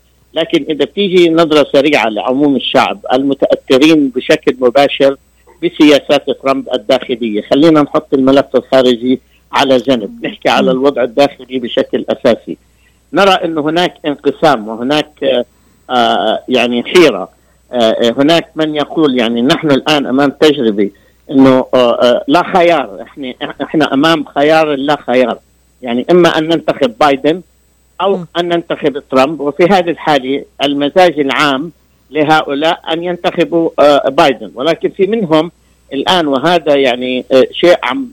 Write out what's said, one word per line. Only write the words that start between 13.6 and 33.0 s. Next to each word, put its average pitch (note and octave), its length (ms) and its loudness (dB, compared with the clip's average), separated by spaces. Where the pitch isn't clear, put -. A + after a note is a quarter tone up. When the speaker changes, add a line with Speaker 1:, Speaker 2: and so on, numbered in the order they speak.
Speaker 1:
انقسام C#3+ 600 -2
وهناك، B2+ 560 -6
آه، B2+ 220 -2
آه، A2+ 500 0
يعني A#2+ 340 0
حيرة. B2+ 460 2
آه، A2+ 460 0
هناك D#3 380 0
من D#3 200 -4
يقول C#3+ 440 -2
يعني A#2 220 -2
نحن D3+ 300 0
الآن C#3 340 0
أمام C3+ 240 0
تجربة A2 600 0
إنه، C3 420 4
آه، B2 300 2
آه، B2 240 2
لا E3 160 2
خيار، D#3+ 480 0
إحنا، B2+ 320 -14
إحنا C#3+ 320 -2
أمام D3+ 320 0
خيار D3+ 500 0
لا C#3+ 200 -2
خيار، A#2+ 300 0
يعني B2 300 -6
إما F3 260 4
أن D#3+ 60 -2
ننتخب D#3+ 560 -2
بايدن D3 420 0
أو F#3+ 160 0
Speaker 2:
مم. F3 100 -12
Speaker 1:
أن F3 80 -2
ننتخب D#3+ 640 -4
ترامب، C#3 280 0
وفي C#3+ 240 -2
هذه F3 260 2
الحالة C#3 560 -4
المزاج C#3+ 560 2
العام C#3 520 -2
لهؤلاء D3+ 840 -2
أن E3+ 100 -6